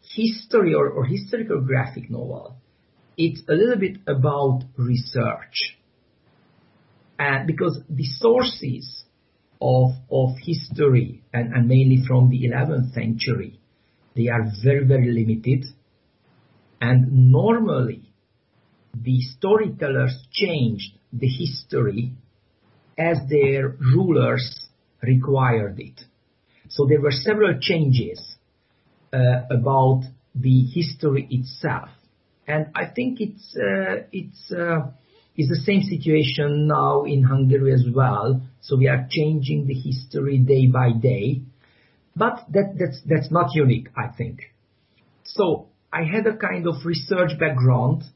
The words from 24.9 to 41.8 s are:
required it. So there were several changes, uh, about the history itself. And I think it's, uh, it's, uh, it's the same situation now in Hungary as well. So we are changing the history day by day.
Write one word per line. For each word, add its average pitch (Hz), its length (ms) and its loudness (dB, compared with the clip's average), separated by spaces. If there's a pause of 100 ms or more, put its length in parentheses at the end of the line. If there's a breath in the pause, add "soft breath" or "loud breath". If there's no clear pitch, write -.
required 127 760 0
it. - 200 -18 (720 soft breath)
So - 180 0
there 147 140 2
were 143 100 0
several 208 480 0
changes, 147 800 -2 (720)
uh, 127 300 2 (100)
about 131 520 2 (300)
the 127 280 4 (120)
history 147 560 -2
itself. 127 600 -6 (580)
And 151 280 -2
I 170 100 -4
think 254 340 -6
it's, - 380 -10
uh, 190 540 -2
it's, - 400 -12
uh, 170 400 -4 (440 soft breath)
it's 147 140 0
the 170 140 -2
same 196 200 2
situation 151 840 0
now 143 380 2
in 139 180 2
Hungary 135 500 4
as 123 200 4
well. 127 480 0 (200)
So - 140 -4
we 131 120 4
are 131 220 0
changing 151 580 -2
the 139 60 -4
history 135 680 -4
day 131 280 4
by 123 240 4
day. 110 500 -2 (760 soft breath)